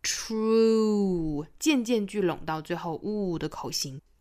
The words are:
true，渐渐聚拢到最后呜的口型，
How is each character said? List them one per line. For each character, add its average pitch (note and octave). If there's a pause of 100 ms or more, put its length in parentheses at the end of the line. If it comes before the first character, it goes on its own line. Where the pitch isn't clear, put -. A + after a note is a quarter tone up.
true， G#3+ (140)
渐 D4
渐 A3
聚 G3+
拢 E3+
到 D#3
最 E3+
后 E3
呜 G3+
的 D#3
口 -
型， C#3 (200)